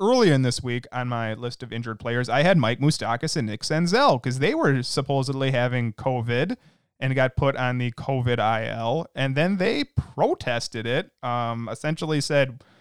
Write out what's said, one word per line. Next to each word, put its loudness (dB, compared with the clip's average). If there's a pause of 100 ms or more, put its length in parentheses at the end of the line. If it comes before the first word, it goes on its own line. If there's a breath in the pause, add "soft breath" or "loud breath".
early 6
in 6
this 0
week -4
on -4
my -4
list -8
of -12
injured -6
players, -2
I 2
had 6
Mike 2
Moustakas 0
and 0
Nick -8
Senzel, 2
'cause -2
they 2
were 2
supposedly -2
having 0
covid -2 (440 soft breath)
and 0
got 2
put 2
on -2
the -2
covid 0
I 2
L. -4
And -2
then 2
they 0
protested -2
it, -2 (100)
um, -4
essentially -2
said, 0 (160 soft breath)